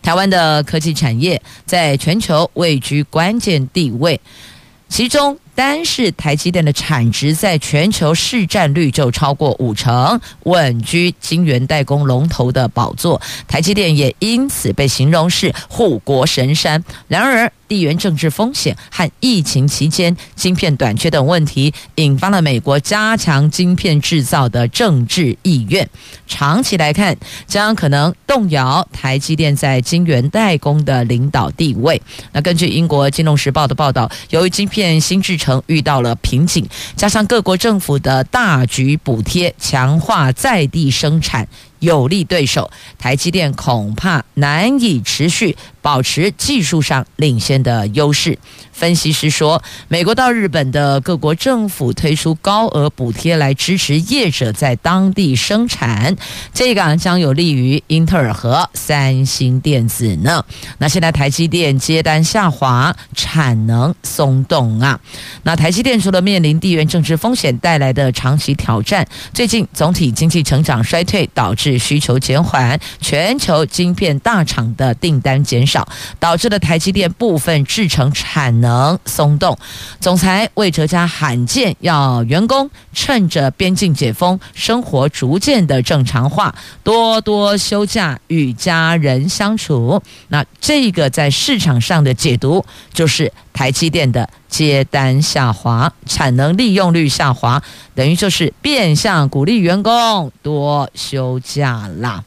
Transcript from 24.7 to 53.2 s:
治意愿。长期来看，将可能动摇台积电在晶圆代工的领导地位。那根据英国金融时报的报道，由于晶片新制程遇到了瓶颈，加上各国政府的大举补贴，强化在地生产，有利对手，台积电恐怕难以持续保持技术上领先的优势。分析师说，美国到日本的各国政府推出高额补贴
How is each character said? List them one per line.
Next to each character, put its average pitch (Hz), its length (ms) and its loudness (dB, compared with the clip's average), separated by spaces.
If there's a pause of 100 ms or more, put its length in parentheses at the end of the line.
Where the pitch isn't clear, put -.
治 139 340 0
意 135 260 0
愿。 165 180 0 (420)
长 156 340 0
期 202 140 -2
来 151 160 2
看， 180 240 0 (320)
将 214 260 0
可 160 140 0
能 147 260 2 (140)
动 233 220 2
摇 143 420 0
台 131 260 -2
积 156 160 -2
电 147 220 2
在 135 240 2
晶 170 260 0
圆 135 240 2
代 208 260 2
工 147 280 0
的 135 180 0
领 120 260 0
导 107 220 -2
地 147 240 -2
位。 127 260 0 (320)
那 - 80 -2
根 170 160 0
据 160 120 0
英 165 180 0
国 143 240 2
金 160 140 -2
融 151 120 4
时 139 140 0
报 147 160 0
的 120 80 -2
报 147 160 0
道， 123 180 0 (220)
由 170 160 2
于 180 40 2
晶 202 180 -2
片 170 320 2
新 185 200 0
制 185 160 -2
程 135 300 0
遇 156 160 0
到 139 180 0
了 120 160 0
瓶 143 300 0
颈， - 200 -2 (300)
加 202 100 0
上 214 200 2
各 226 160 2
国 190 120 0
政 208 240 0
府 143 200 0
的 131 260 2
大 170 400 2
举 135 320 0
补 120 240 -2
贴， 175 380 -2
强 139 420 0
化 151 320 0
在 196 340 0
地 147 240 0
生 156 300 0
产， 113 260 -4 (340)
有 151 280 2
利 180 160 0
对 160 220 0
手， - 240 -2 (280)
台 127 160 -2
积 170 160 -2
电 165 220 0
恐 110 420 -2
怕 175 300 -2 (100)
难 170 460 0
以 175 200 0
持 151 300 -2
续 143 260 -2 (240)
保 139 220 0
持 180 300 0
技 262 300 -2
术 156 200 0
上 131 240 -2 (100)
领 135 240 0
先 135 220 0
的 117 260 0
优 147 240 0
势。 - 260 -2 (340)
分 170 220 0
析 156 160 -2
师 156 180 -2
说， 156 320 0 (280)
美 170 160 0
国 220 100 2
到 247 160 2
日 220 160 0
本 143 240 0
的 139 300 2
各 170 160 -2
国 151 180 0
政 226 340 0
府 143 240 -4
推 156 220 0
出 160 220 -2
高 208 320 0
额 147 220 0
补 120 200 -6
贴 165 260 -2